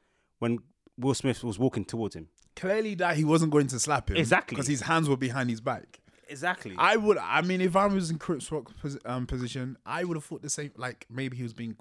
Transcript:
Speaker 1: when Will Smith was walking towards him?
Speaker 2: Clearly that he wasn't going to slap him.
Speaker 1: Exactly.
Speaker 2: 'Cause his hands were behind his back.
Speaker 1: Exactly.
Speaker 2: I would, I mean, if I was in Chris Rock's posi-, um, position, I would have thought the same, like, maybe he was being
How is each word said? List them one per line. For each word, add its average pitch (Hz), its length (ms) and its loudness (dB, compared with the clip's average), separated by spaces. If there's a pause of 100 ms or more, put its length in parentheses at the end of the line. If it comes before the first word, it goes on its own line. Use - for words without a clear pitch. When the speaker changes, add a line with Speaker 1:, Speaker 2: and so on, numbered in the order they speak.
(400)
Speaker 1:
when 117 200 0 (380)
Will 131 160 2
Smith 123 300 -2
was 113 160 -4
walking 120 260 2
towards 113 300 -4
him? 80 120 -14 (280)
Speaker 2:
Clearly 214 400 0
that 175 200 0
he 151 80 4
wasn't 160 300 6
going 147 140 6
to 127 120 -4
slap 143 300 0
him. - 80 0
Speaker 1:
Exactly. 160 400 2
Speaker 2:
'Cause 131 100 -2
his 139 140 0
hands 160 260 2
were 139 80 4
behind 127 340 -2
his 113 120 -4
back. - 400 -6 (260)
Speaker 1:
Exactly. 143 500 -6
Speaker 2:
I 202 200 6
would, 208 200 4
I 117 240 2
mean, 185 200 0
if 185 160 2
I 196 80 6
was 190 260 0
in 165 80 -4
Chris - 320 -4
Rock's 147 220 -6 (100)
posi-, 139 160 -8 (100)
um, 127 180 -2
position, 127 580 -6
I 160 180 -4
would 175 140 -2
have 147 80 -10
thought - 160 -12
the 143 80 -8
same, 147 260 -6
like, 123 340 -10
maybe 127 280 -6
he 127 60 -6
was 117 100 -6
being 113 280 -8